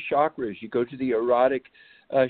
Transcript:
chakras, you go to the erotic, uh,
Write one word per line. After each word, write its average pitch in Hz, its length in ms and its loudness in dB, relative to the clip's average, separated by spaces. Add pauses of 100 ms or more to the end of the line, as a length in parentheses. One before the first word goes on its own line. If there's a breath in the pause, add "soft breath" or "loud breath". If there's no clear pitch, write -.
(120)
chakras, 143 480 0
you 110 80 -14
go 120 160 0
to 131 140 -10
the 127 140 -2
erotic, 123 540 2 (460 soft breath)
uh, 131 180 2